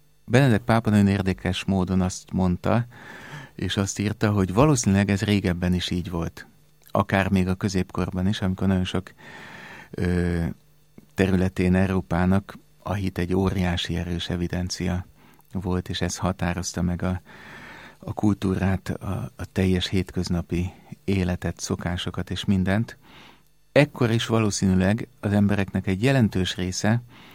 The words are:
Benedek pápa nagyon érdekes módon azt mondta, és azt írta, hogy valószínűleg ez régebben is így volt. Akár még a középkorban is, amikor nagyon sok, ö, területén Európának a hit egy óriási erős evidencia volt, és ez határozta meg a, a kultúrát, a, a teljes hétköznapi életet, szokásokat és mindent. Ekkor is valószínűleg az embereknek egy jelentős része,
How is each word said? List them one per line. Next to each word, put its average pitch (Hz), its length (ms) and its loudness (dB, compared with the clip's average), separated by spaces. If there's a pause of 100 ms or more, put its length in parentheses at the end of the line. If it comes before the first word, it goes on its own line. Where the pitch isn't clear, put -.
(240)
Benedek 120 360 4
pápa 113 300 2
nagyon 101 180 6
érdekes 95 560 0
módon 92 360 2
azt - 320 -4
mondta, 92 540 2 (680)
és - 220 -4
azt 98 220 -2
írta, 104 320 0
hogy 98 220 2
valószínűleg 101 580 4
ez 98 120 2
régebben 90 520 0
is 90 160 -2
így 85 200 -4
volt. 82 360 -6 (440)
Akár 98 400 2
még 92 180 2
a 92 60 0
középkorban 92 760 -2
is, 107 120 -2
amikor 92 260 -2
nagyon 95 180 2
sok, 92 280 -6 (800)
ö, 87 540 0 (720)
területén 92 600 2
Európának 92 840 0 (200)
a - 140 -8
hit 98 260 -4
egy 90 160 -2
óriási 92 640 0
erős 87 320 -6
evidencia 90 800 -4 (460)
volt, 90 360 -4
és 98 120 -6
ez 92 160 -4
határozta 87 640 -4
meg 87 200 -2
a, 92 180 -2 (800)
a - 140 -12
kultúrát, 95 760 0
a, 101 480 -8
a - 80 -10
teljes 92 440 0
hétköznapi 87 800 -2 (340)
életet, 90 560 -2
szokásokat 90 720 -6
és 92 140 -6
mindent. 95 540 0 (760)
Ekkor 139 380 4
is 117 160 0
valószínűleg 104 840 2 (120)
az 101 120 0
embereknek 101 540 2
egy 95 160 0
jelentős 113 540 2
része, 101 460 0 (320)